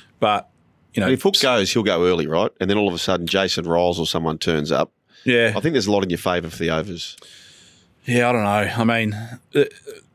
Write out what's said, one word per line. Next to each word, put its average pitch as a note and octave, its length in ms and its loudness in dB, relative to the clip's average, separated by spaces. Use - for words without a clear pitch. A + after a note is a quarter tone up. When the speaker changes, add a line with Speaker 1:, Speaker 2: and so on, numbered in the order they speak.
Speaker 1:
But, G#2 280 0
you - 80 -2
know, F#2+ 80 2
Speaker 2:
If B2+ 140 0
Hook G3 120 2
Speaker 1:
s- - 80 2
Speaker 2:
goes, A#2+ 300 2
he'll A2+ 100 0
go F2+ 240 2
early, E2+ 200 2
right? E2 240 0
And F#2 80 -2
then G2+ 80 4
all G#2 100 2
of F#2 80 0
a E2+ 40 -6
sudden, F2 280 -2
Jason F2+ 400 0
Riles E2+ 320 2
or D#2+ 80 -2
someone D#2+ 320 -2
turns D#2 320 -2
up. D2 220 0
Speaker 1:
Yeah. A#2 320 2
Speaker 2:
I - 40 -4
think E3 120 -2
there's A#2 140 0
a G#2 60 -2
lot G2+ 120 2
in F#2 60 -4
your E2+ 80 -4
favour F2 320 -2
for E2+ 80 -14
the E2 120 -2
overs. E2 460 -6
Speaker 1:
Yeah, A#2+ 240 2
I B2 40 2
don't A2+ 120 2
know. G2+ 380 0
I - 20 4
mean, A2+ 300 2
uh, A#2 500 -2